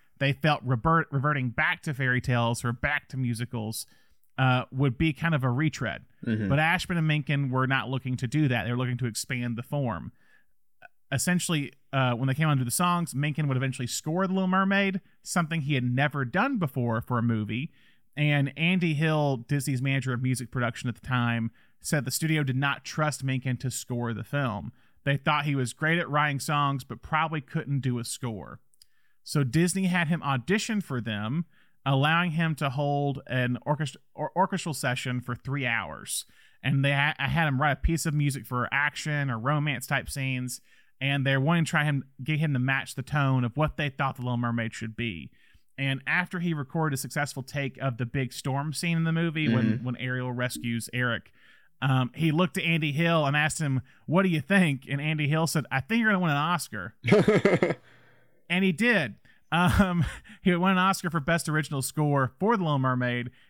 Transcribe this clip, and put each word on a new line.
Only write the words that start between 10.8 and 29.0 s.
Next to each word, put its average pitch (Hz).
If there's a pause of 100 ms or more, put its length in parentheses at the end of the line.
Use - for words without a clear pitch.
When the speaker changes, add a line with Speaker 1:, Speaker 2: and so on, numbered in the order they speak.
Speaker 1:
Essentially, 160 (220)
uh, 131
when 123
they 131
came 156
on 143
to 127
the 120
songs, 175
Menken 147
would 131
eventually 131
score 170
The 185
Little 190
Mermaid, 196 (220)
something 165
he 139
had 127
never 135
done 220
before 123
for 123
a 113
movie. 113 (460)
And 143
Andy 170
Hill, 151 (100)
Disney's 139
manager 135
of 120
music 127
production 123
at 110
the -
time, 117 (300)
said 143
the 131
studio 156
did 131
not 139
trust 151
Menken 131
to 131
score 120
the 107
film. 127 (320)
They 139
thought 147
he 151
was 127
great 160
at 143
writing 147
songs, 143
but -
probably 160
couldn't 143
do 123
a 117
score. 101 (640)